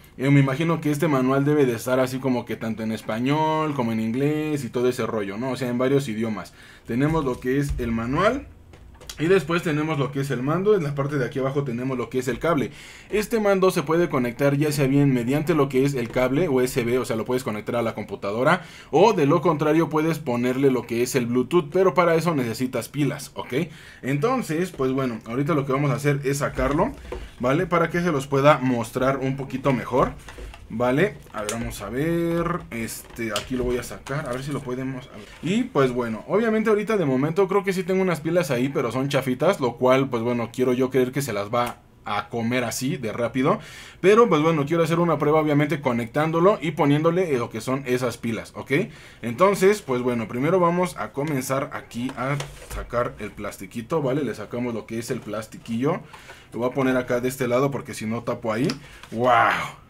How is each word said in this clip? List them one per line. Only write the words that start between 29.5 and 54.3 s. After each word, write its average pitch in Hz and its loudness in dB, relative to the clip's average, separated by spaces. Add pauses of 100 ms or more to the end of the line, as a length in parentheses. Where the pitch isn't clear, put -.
mejor. 120 0 (580)
Vale, 127 0 (160)
a 110 -8
ver, 104 -4
vamos 117 -6
a 101 -10
ver, 170 -2 (100)
este, 113 -8
aquí 104 -4
lo 123 -2
voy 123 0
a 120 -10
sacar, 135 -8
a - -4
ver 127 -6
si 147 -6
lo 127 -4
podemos, 127 -8
a - -18
ver. 104 -16 (160)
Y 214 0
pues 139 2
bueno, 117 -4
obviamente 220 2
ahorita 214 2
de 180 2
momento 156 2
creo 196 2
que 190 0
sí 185 -2
tengo 190 0
unas 165 0
pilas 165 0
ahí, 127 2
pero 135 -2
son 131 -2
chafitas, 143 0
lo 120 -2
cual, 131 4
pues 117 -2
bueno, 120 -2
quiero 127 2
yo 127 0
creer 127 2
que 143 -4
se 117 -4
las 101 -4
va 120 0 (260)
a 107 -4
comer 120 -2
así 127 -4
de 110 -6
rápido, 131 0 (420)
pero 214 6
pues 156 4
bueno, 156 2
quiero 170 2
hacer 165 2
una 170 2
prueba 156 4
obviamente 147 2
conectándolo 160 2
y 156 -2
poniéndole 156 2
lo 117 -4
que 110 -8
son 135 -4
esas 123 -2
pilas, 107 -6
¿ok? - -8 (520)
Entonces, 185 4
pues 123 -2
bueno, 120 0
primero 147 0
vamos 175 0
a 107 -8
comenzar 139 -4
aquí 117 -8
a 139 -4 (380)
sacar 120 -4
el 104 -10
plastiquito, 104 -6
¿vale? 135 0
Le 110 -4